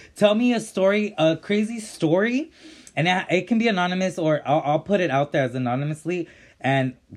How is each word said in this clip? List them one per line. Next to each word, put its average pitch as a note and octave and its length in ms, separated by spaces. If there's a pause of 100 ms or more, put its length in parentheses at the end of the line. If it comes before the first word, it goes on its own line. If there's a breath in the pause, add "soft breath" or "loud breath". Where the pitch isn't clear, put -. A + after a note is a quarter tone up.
(180 loud breath)
tell G#3 180
me A#3+ 180
a A3+ 60
story, G3+ 580
a D#3+ 200
crazy G#3+ 420
story. G#3+ 720 (460 loud breath)
And D#3+ 120
it, F#3 200
it F3+ 180
can A3+ 100
be A3+ 100
anonymous, F3+ 500
or D#3 280
I'll, C#3 180
I'll D3 160
put F#3 220
it D#3 100
out C#3+ 220
there D3 100
as A#2+ 100
anonymously. D3 760 (320 loud breath)
And C3 340 (220)